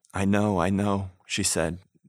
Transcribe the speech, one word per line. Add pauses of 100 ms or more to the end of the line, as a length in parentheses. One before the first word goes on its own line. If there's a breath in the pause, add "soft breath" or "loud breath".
(140)
"I
know,
I
know," (160)
she
said. (300)